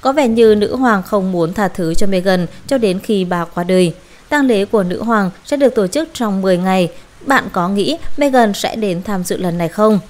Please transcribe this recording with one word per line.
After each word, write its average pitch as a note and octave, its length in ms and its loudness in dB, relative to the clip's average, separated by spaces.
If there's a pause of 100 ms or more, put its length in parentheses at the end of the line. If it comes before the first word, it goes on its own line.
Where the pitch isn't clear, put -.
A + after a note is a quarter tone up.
Có C4+ 120 0
vẻ C#4 160 2
như A3+ 260 6
nữ G#3 220 0
hoàng A#3 260 2
không F#3+ 300 -2
muốn E3+ 220 -2
tha G3+ 140 0
thứ E3 260 -4
cho G3+ 120 6
Meghan F#3 400 2 (200)
cho C#4 120 0
đến G3 220 0
khi F#3+ 240 -2
bà F3 200 -4
qua F3 200 -6
đời. F3+ 300 2 (340)
Tang D4 180 2
lễ G#3 180 2
của G3+ 180 0
nữ F3+ 200 -4
hoàng G#3+ 280 0 (140)
sẽ D4 120 -4
được C4+ 180 2
tổ G#3 120 0
chức D4+ 280 -4
trong G3+ 280 -4
mười F#3 160 2
ngày. F#3 320 0 (360)
Bạn C4+ 260 0
có F3+ 160 -2
nghĩ G3+ 280 -2 (200)
Meghan B3+ 380 2
sẽ - 220 -6
đến G3 260 -4
tham G3 220 -4
dự F#3 120 -6
lần F3 220 -4
này E3+ 100 -2
không? G#3+ 420 2